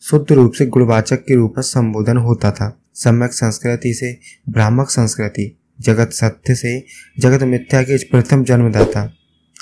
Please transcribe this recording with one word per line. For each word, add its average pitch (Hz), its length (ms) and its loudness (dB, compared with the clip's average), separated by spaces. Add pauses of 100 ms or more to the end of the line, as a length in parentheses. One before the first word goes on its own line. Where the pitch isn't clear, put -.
शुद्ध 151 280 0
रूप 123 200 6
से 143 160 0
गुणवाचक 113 560 0
के 135 100 0
रूप 113 220 2
में 131 80 -4
संबोधन 110 540 -2
होता 117 320 0
था। 104 260 -6 (180)
सम्यक 120 380 0
संस्कृति 120 640 -4
से 123 220 -10 (320)
भ्रामक 113 420 0
संस्कृति, 110 640 -4 (240)
जगत 113 340 0
सत्य - 420 -2
से 123 280 -6 (360)
जगत 131 260 2
मिथ्या 127 380 0
के 131 140 0 (100)
प्रथम 131 380 2
जन्मदाता 110 680 0 (520)